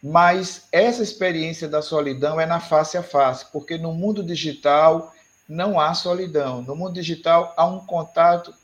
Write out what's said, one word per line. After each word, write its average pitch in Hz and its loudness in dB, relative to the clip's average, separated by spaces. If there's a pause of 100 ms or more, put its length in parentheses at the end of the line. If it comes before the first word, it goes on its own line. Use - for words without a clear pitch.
mas 175 2 (100)
essa 233 4
experiência 165 -4
da 151 0
solidão 151 -2
é 160 0
na 170 -2
face 156 0
a 170 -4
face, 135 0
porque 156 -8
no 165 -6
mundo 202 -4
digital 160 0 (340)
não 175 -4
há 156 2
solidão. 156 -4
No 131 -10
mundo 175 -8
digital 170 0
há 165 4
um 185 -4
contato 170 0